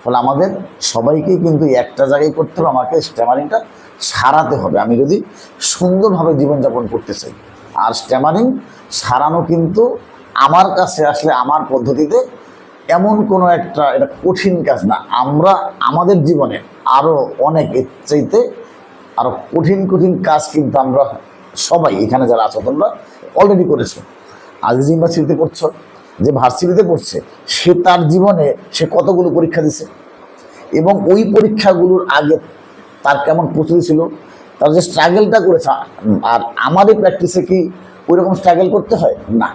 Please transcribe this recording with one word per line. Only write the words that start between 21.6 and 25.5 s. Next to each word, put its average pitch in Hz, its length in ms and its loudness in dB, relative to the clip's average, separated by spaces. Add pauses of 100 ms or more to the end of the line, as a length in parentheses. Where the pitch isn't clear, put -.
এখানে 123 240 0
যারা 113 160 2
আছো 107 220 -4
তোমরা 135 220 -2 (520)
already 190 320 4
করেছো। 131 280 -4 (640)
আজিজ 131 280 0
ইউনিভার্সিটিতে 165 460 0
পড়ছো, 160 360 -2 (480)